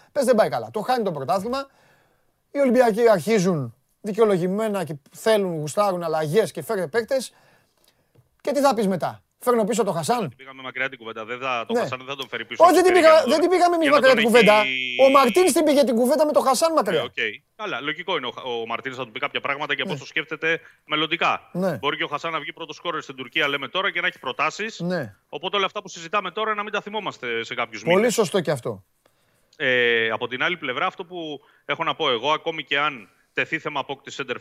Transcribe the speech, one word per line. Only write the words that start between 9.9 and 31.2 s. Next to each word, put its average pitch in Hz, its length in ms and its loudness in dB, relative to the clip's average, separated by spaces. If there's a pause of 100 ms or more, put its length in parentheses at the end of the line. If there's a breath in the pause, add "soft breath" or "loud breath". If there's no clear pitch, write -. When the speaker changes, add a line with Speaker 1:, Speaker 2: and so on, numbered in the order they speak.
Speaker 1:
Χασάν. 170 360 -2
Speaker 2:
Την 120 100 -14
πήγαμε 131 240 -20
μακριά 131 280 -4
την 131 80 -14
κουβέντα. 110 280 -10
Δεν 123 140 -8
θα, 123 280 -4
τον 226 80 -2
Speaker 1:
Ναι. 240 60 0
Speaker 2:
Χασάν 131 160 -6
δεν 127 100 -16
θα 139 80 -8
τον 135 140 -10
φέρει 113 160 -8
πίσω 120 180 2
Speaker 1:
Όχι, 359 80 8
Speaker 2:
στην 349 120 4
Speaker 1:
δεν 359 100 4
την 359 80 6
πήγα, 320 120 8
Speaker 2:
περίοδο 269 180 4
Speaker 1:
δεν 311 100 4
την 349 80 4
πήγαμε 349 260 4
εμείς 320 120 2
Speaker 2:
για 277 120 4
να 247 80 4
Speaker 1:
μακριά 262 80 8
Speaker 2:
τον 214 80 2
Speaker 1:
την 233 80 2
κουβέντα. 214 300 8
Speaker 2:
έχει 247 360 -4 (100)
Speaker 1:
Ο - 20 6
Μαρτίνς 277 420 6
την 330 140 2
πήγε 285 180 4
την 233 120 0
κουβέντα 262 300 2
με 302 60 2
το 302 80 2
Χασάν 269 340 2
μακριά. 208 260 2
Speaker 2:
Ναι, 220 60 -2
οκ. - 100 -12 (400)
Καλά, 170 260 -6
λογικό 160 360 -4
είναι 127 100 -6
ο 113 40 -6
Χα-, - 120 -14
ο 117 240 -4
Μαρτίνς 117 300 -6
να 131 80 -8
του 113 60 -12
πει 123 80 -12
κάποια 131 220 -2
πράγματα 139 340 -2
και 135 80 -2
πώς 190 100 -4
Speaker 1:
Ναι. 143 60 -8
Speaker 2:
το 131 60 -16
σκέφτεται 160 540 -4 (260 soft breath)
μελλοντικά. 151 680 -2
Speaker 1:
Ναι. 175 260 -4
Speaker 2:
Μπορεί 143 200 -4
και 156 60 -6
ο 156 40 -4
Χασάν 147 240 -6
να 160 80 -6
βγει 156 140 -12
πρώτος 156 220 -14
σκόρερ 156 260 -8
στην 135 140 -14
Τουρκία, 127 320 -2
λέμε 139 200 -4
τώρα, 185 240 -2
και 170 100 -4
να 180 60 -2
έχει - 120 -6
προτάσεις. 151 600 -6
Speaker 1:
Ναι. 170 360 -6 (140)
Speaker 2:
Οπότε 170 280 -8
όλα 196 80 2
αυτά 196 160 -6
που 190 80 -16
συζητάμε 180 420 -6
τώρα 214 220 -4
να 208 100 -4
μην 208 80 -12
τα 202 100 -4
θυμόμαστε 131 600 -6
σε 117 100 -12
κάποιους 113 300 -6
Speaker 1:
Πολύ 170 120 2
Speaker 2:
μήνες. 220 180 2
Speaker 1:
σωστό 196 280 0
και 160 100 -2
αυτό. 117 320 -6 (720)
Speaker 2:
Ε, 120 540 2
από 113 180 -4
την 127 160 -6
άλλη 170 140 -2
πλευρά, 143 280 -6
αυτό 185 200 -8
που 165 360 -12 (240 soft breath)